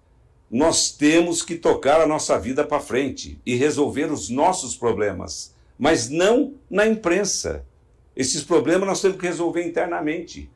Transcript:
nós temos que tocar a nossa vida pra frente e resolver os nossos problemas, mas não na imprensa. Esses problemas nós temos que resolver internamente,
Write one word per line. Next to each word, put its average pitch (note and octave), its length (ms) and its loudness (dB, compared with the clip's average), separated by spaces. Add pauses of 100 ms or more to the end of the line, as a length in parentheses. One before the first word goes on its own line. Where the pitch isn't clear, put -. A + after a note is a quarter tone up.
(500)
nós D3+ 400 2
temos E3 500 2
que - 140 -6
tocar D#3+ 480 4
a D#3 40 4
nossa D3+ 320 0
vida B2+ 240 -2
pra D3 160 -2
frente - 680 -6
e A#2+ 80 -2
resolver C3+ 580 0
os A#2+ 160 -8
nossos C3+ 480 0
problemas, G2+ 760 -4 (240)
mas C3 320 2
não G#3+ 420 2 (160)
na G3+ 180 2
imprensa. F#3 760 -2 (500)
Esses C3 280 -4
problemas E3+ 440 2
nós F#3 140 -2
temos F#3+ 180 2
que F3 80 -6
resolver E3+ 400 -2
internamente, E3+ 880 -4